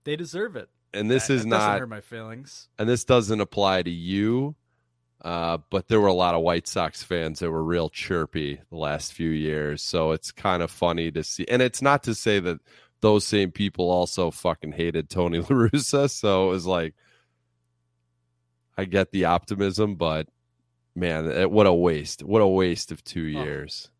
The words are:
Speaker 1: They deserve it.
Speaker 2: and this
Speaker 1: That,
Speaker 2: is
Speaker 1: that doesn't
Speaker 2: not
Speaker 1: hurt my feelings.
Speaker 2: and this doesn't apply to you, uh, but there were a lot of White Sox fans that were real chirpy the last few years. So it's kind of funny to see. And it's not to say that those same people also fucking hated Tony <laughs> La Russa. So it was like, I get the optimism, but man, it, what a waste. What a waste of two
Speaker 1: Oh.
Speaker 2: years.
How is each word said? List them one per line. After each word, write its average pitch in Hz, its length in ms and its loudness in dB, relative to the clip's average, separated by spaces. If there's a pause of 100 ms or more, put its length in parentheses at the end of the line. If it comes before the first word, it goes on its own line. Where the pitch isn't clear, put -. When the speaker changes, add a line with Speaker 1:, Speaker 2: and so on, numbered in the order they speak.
Speaker 1:
They 147 100 -4
deserve 175 400 -8
it. - 140 -12 (240)
Speaker 2:
and 107 180 0
this 127 160 2
Speaker 1:
That, 139 60 4
Speaker 2:
is 120 100 2
Speaker 1:
that 113 60 -4
doesn't 107 220 4
Speaker 2:
not 98 100 0
Speaker 1:
hurt - 80 -10
my 107 120 -14
feelings. 113 680 -18 (100)
Speaker 2:
and 107 80 0
this 120 160 2
doesn't 110 380 4
apply 95 420 2
to 87 80 -4
you, 104 640 -2 (680)
uh, 85 360 -2 (120)
but 98 200 -4
there 110 120 4
were 101 60 6
a 92 60 6
lot 90 200 2
of 82 80 2
White 85 260 0
Sox - 360 -4
fans 82 360 -4
that 85 120 -4
were 80 120 -2
real 82 260 0
chirpy 78 720 -4 (100)
the 82 60 -14
last 73 360 -6
few 82 160 -2
years. 76 540 -2
So 80 280 0
it's - 200 -6
kind 90 320 -2
of 80 80 -6
funny 85 400 -2
to 78 120 -4
see. - 260 -8
And 123 120 2
it's 127 200 0
not 139 220 2
to 113 120 -4
say 104 240 0
that 85 200 -4 (420)
those 107 240 4
same 98 260 2
people 90 400 -2
also 90 400 0
fucking 80 400 -4
hated 80 400 -2
Tony 87 260 0
<laughs> - 20 0
La 85 80 -4
Russa. 139 640 2
So 95 380 2
it 90 40 2
was 90 140 -4
like, 85 300 -2 (1800)
I 98 80 -4
get 92 260 2
the 95 140 2
optimism, 98 680 0
but 78 320 -2 (680)
man, 82 340 -2
it, 87 220 2
what 104 160 6
a 90 60 8
waste. 82 500 0
What 107 180 2
a 101 60 6
waste 92 440 2
of 80 120 -12
two 82 220 -6 (120)
Speaker 1:
Oh. 76 60 -6
Speaker 2:
years. 73 460 -10 (100)